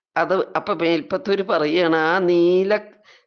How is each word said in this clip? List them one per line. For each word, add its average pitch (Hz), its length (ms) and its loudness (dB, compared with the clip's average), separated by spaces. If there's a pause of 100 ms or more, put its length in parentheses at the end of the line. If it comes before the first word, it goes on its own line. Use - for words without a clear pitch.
(160)
അത്, 170 400 -2
അപ്പൊ 175 180 -2
മേൽപ്പത്തൂര് 175 680 -2
പറയുകയാണ്, 165 540 0
ആ 160 220 0
നീല, 180 600 2 (480)